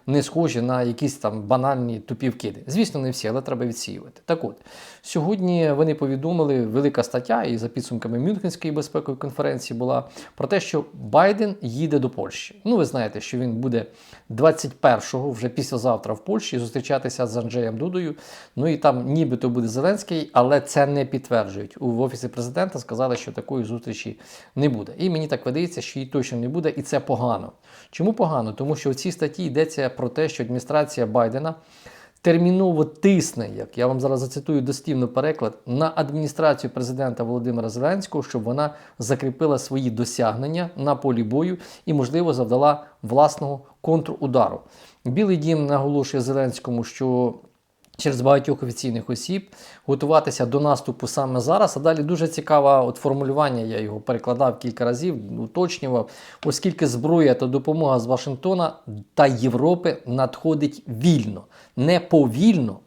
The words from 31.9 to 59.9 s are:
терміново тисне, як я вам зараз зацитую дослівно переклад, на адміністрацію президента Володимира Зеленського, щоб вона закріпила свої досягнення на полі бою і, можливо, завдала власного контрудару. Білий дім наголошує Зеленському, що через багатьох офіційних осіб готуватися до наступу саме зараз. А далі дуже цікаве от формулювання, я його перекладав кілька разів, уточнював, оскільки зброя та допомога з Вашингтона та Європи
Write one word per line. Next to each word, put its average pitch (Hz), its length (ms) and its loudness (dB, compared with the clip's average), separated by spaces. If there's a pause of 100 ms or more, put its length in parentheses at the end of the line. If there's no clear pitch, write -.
терміново 175 640 4
тисне, 156 720 2
як 104 220 -10
я 123 80 4
вам 131 140 0
зараз 131 200 0
зацитую 139 400 -2
дослівно 131 480 -2
переклад, 131 580 -2
на 147 300 0
адміністрацію 147 720 0
президента 127 540 -4
Володимира 117 440 -2
Зеленського, 151 560 -2
щоб 120 180 -4
вона 143 320 -2 (240)
закріпила 131 600 0
свої 131 320 -2
досягнення 123 880 -2
на 139 200 0
полі 123 260 0
бою 156 360 0 (280)
і, 170 60 0
можливо, 147 420 2
завдала 127 500 4 (180)
власного 139 580 2 (200)
контрудару. 131 800 0 (440)
Білий 180 320 2
дім 156 300 2
наголошує 139 540 2
Зеленському, 123 640 -2
що 123 500 0 (640)
через 135 240 -2
багатьох 139 420 4
офіційних 120 480 -4
осіб 185 400 -6 (360)
готуватися 143 600 2
до 135 140 2
наступу 139 460 0
саме 131 340 -2
зараз. 175 360 4
А 143 40 -6
далі 160 220 4
дуже 160 260 0
цікаве 139 580 6
от 123 100 -2
формулювання, 139 640 0
я 110 180 -4
його 107 200 -6
перекладав 120 580 0
кілька 120 260 -4
разів, 120 560 -4
уточнював, 131 680 -2 (380)
оскільки 160 400 0
зброя 139 480 4
та 131 120 -2
допомога 139 520 2
з 113 80 -4
Вашингтона 147 640 -2 (420)
та 143 120 8
Європи 131 680 2 (100)